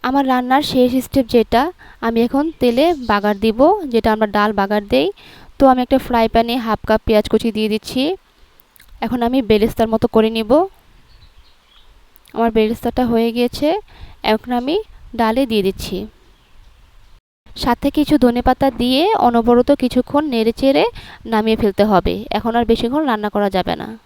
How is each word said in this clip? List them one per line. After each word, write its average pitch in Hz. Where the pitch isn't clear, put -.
আমার 277
রান্নার 254
শেষ 254
স্টেপ 262
যেটা, 233
আমি 233
এখন 277
তেলে 247
বাগার 202
দিব, 226
যেটা 226
আমরা 214
ডাল 208
বাগার 208
দেই। 277
তো -
আমি 254
একটা 262
ফ্রাই 233
প্যানে 233
হাফ 214
কাপ 220
পেঁয়াজ 214
কুচি 226
দিয়ে 214
দিচ্ছি। 254
এখন 240
আমি 254
বেরেস্তার 220
মতো 226
করে 220
নিব। 220
আমার 226
বেরেস্তাটা 226
হয়ে 233
গিয়েছে, 247
এখন 220
আমি 262
ডালে 226
দিয়ে 214
দিচ্ছি। 190
সাথে 254
কিছু 302
ধনেপাতা 247
দিয়ে 254
অনবরত 240
কিছুক্ষণ 254
নেড়েচেড়ে 254
নামিয়ে 220
ফেলতে 202
হবে। 185
এখন 220
আর 233
বেশিক্ষণ 240
রান্না 208
করা 202
যাবে 175
না। -